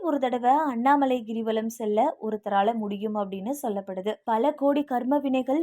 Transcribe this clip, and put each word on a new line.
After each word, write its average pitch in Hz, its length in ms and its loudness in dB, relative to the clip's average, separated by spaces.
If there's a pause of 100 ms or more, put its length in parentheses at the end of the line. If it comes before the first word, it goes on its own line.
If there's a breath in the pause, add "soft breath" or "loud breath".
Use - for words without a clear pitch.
ஒரு 320 180 2
தடவை 247 360 2 (100)
அண்ணாமலை 262 560 2
கிரிவலம் 220 500 -2
செல்ல 214 280 -2 (220)
ஒருத்தரால 208 540 0
முடியும் 208 420 -4
அப்படின்னு 196 380 -4
சொல்லப்படுது. 196 600 -6 (100)
பல 240 300 0
கோடி 285 300 2
கர்ம 254 340 0
வினைகள் 262 440 0